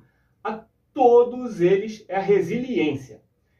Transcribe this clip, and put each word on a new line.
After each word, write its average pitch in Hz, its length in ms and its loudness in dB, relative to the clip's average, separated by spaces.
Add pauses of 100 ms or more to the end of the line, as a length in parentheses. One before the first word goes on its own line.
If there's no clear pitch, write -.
(440)
a 220 200 -10 (300)
todos 240 680 2
eles 196 460 0
é 180 80 -6
a 196 60 -2
resiliência. 185 1000 -2 (380)